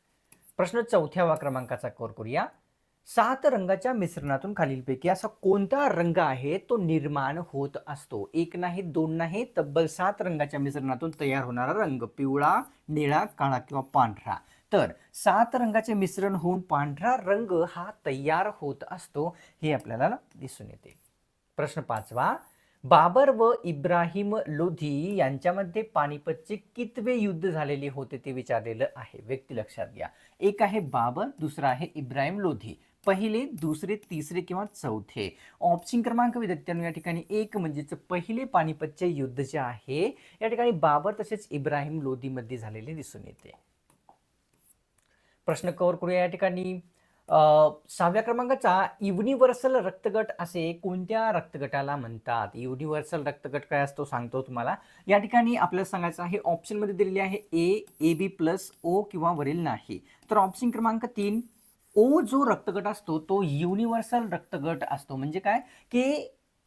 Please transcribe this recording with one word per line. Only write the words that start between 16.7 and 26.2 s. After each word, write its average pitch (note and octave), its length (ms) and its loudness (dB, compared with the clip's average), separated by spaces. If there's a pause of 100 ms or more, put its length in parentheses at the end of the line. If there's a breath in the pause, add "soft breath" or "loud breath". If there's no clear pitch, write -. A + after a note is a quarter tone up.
रंग F#3+ 520 2
हा F3 220 -10 (140)
तयार D#3 480 0
होत C#3 220 -6 (160)
असतो, E3+ 460 -6 (260 loud breath)
हे D#3 100 2
आपल्याला A#2+ 360 0 (260)
दिसून B2 320 -14
येते. - 260 -20 (640)
प्रश्न D3 240 -4
पाचवा, B2 540 -2 (480 loud breath)
बाबर F3 460 8
व A3+ 240 6 (100)
इब्राहिम F3 760 0 (100)
लोधी D#3 680 -2
यांच्यामध्ये F3 640 0
पानिपतचे D#3+ 760 -4 (200)